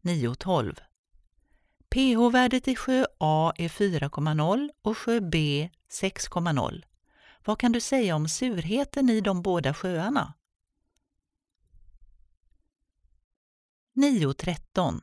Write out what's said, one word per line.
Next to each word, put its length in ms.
Nio 340
tolv. 440
P 260
H-värdet 520
i 80
sjö 300
A 360
är 140
fyra 400
komma 240
noll 380
och 160
sjö 240
B 480
sex 380
komma 240
noll. 340
Vad 140
kan 120
du 100
säga 340
om 140
surheten 800
i 120
de 200
båda 320
sjöarna? 600
Nio 400
tretton. 680